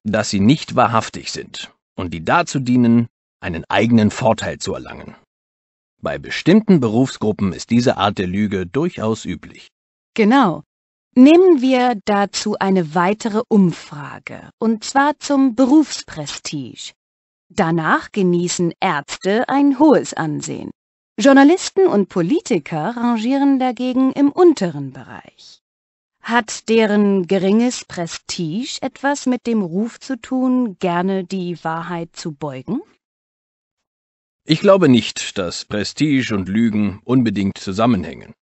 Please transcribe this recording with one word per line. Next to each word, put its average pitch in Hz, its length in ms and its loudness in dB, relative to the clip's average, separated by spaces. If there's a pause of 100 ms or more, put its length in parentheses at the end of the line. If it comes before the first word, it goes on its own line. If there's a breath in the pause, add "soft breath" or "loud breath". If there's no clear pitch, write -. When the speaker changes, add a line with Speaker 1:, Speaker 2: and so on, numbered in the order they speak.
Speaker 1:
dass 107 260 -2
sie 101 100 -2
nicht 117 360 2
wahrhaftig 117 560 0
sind - 420 -16 (200)
und 87 200 -8
die 82 100 -10
dazu 151 340 0
dienen, 120 480 4 (340)
einen 80 280 -8
eigenen 110 420 4
Vorteil 104 480 -2
zu - 160 -8
erlangen. 64 400 -16 (840)
Bei 73 180 -6
bestimmten 180 640 2
Berufsgruppen 107 720 -2
ist - 180 -14
diese 120 260 2
Art 101 220 -2
der 95 80 -2
Lüge 95 400 -4
durchaus 110 580 -4
üblich. - 440 -14 (460)
Speaker 2:
Genau. 208 480 2 (540)
Nehmen 330 440 8
wir 247 440 0
dazu 202 540 -2
eine 185 360 0
weitere 208 540 -2
Umfrage, 147 1080 -2
und 220 260 -4
zwar 285 340 0
zum 269 360 0
Berufsprestige. - 1400 -2 (560)
Danach 170 600 0
genießen 175 720 0
Ärzte 190 680 -2
ein 277 300 2
hohes 262 360 4
Ansehen. 147 560 -8 (500)
Journalisten 285 640 6
und 202 220 2
Politiker 185 880 -2
rangieren 240 640 0
dagegen 254 520 -2
im 285 200 2
unteren 170 600 2
Bereich. - 680 -20 (600)
Hat - 480 -4
deren 208 580 2
geringes 196 580 0
Prestige 175 960 -8
etwas - 460 -4
mit 254 200 -2
dem 226 160 0
Ruf 190 380 -6
zu 262 200 -8
tun, 254 580 -2
gerne 185 460 -2
die 175 380 -6
Wahrheit 170 540 -8
zu 165 160 -10
beugen? 143 480 -8 (1700)
Speaker 1:
Ich 160 140 0
glaube 196 280 6
nicht, - 500 0
dass 87 260 -8
Prestige 123 720 -2
und 92 140 -4
Lügen 104 560 -2
unbedingt 107 540 0
zusammenhängen. 95 760 -4 (120)